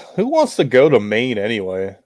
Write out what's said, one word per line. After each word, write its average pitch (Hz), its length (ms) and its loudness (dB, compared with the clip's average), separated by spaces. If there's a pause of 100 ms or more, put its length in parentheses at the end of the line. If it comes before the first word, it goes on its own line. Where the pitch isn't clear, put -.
(160)
Who 202 120 0
wants 311 280 0
to 165 80 0
go 131 240 4
to 131 120 4
Maine 110 380 -4
anyway? 98 680 -6